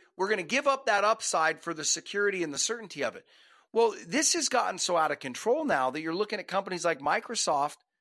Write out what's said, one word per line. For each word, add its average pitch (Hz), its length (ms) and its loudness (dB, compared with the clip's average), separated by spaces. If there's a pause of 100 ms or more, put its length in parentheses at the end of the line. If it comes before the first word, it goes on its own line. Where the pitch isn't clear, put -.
(160)
we're 190 140 0
gonna 196 140 0
give 247 220 0
up 269 200 2
that 202 180 4
upside 165 580 2
for 170 120 -6
the 151 100 -8
security 196 580 0
and 151 120 -4
the 139 40 -4
certainty 208 460 -4
of - 120 -2
it. - 100 -20 (440)
Well, 226 240 4 (120)
this 262 260 2
has 320 160 0
gotten 190 300 0
so 175 180 0
out 156 160 4
of - 80 -6
control 240 460 0
now 139 240 2
that 143 100 -6
you're 160 140 -4
looking 208 240 -2
at 180 100 -10
companies 185 380 -2
like 160 140 0
Microsoft 156 760 0 (240)